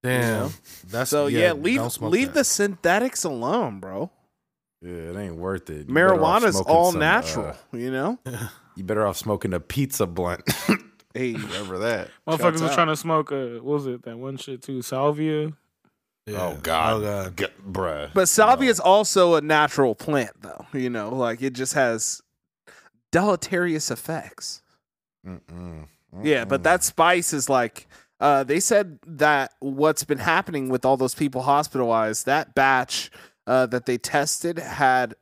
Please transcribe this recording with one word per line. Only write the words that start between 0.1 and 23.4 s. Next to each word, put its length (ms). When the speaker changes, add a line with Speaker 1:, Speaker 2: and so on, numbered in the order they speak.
Speaker 2:
You 60
know? 40
Speaker 1:
That's, 220
Speaker 2:
So, 160
Speaker 1:
yeah, 140
Speaker 2:
yeah, 120
leave, 260
Speaker 1:
don't 120
smoke 220
Speaker 2:
leave 160
Speaker 1:
that. 60
Speaker 2:
the 100
synthetics 800
alone, 560
bro. 300
Speaker 3:
Yeah, 120
it 240
ain't 200
worth 320
it. 200
You 60
better 200
off 280
Speaker 2:
Marijuana's 140
Speaker 3:
smoking 180
Speaker 2:
all 180
Speaker 3:
some, 80
Speaker 2:
natural, 480
Speaker 3:
uh, 280
Speaker 2:
you 140
know? 280
Speaker 3:
<laughs> 280
you 80
better 220
off 120
smoking 340
a 80
pizza 460
blunt. 360
<laughs> 120
Speaker 2:
Hey. 180
Speaker 3:
Remember 440
that. 300
Speaker 4:
Motherfuckers 140
Speaker 2:
Shouts 220
Speaker 4:
were 80
Speaker 2:
out. 40
Speaker 4:
trying 140
to 80
smoke, 340
uh, 160
what 20
was 120
it, 160
that 160
one 180
shit 260
too, 200
salvia? 680
Speaker 1:
Yeah. 140
Speaker 3:
Oh, 200
God. 360
Speaker 1:
Oh, 100
God. 300
Speaker 3:
G-, 100
bruh. 440
Speaker 2:
But 140
salvia 380
Speaker 3:
No. 60
Speaker 2:
is 80
also 560
a 40
natural 540
plant, 380
though. 300
You 180
know, 240
like, 260
it 120
just 220
has 460
deleterious 800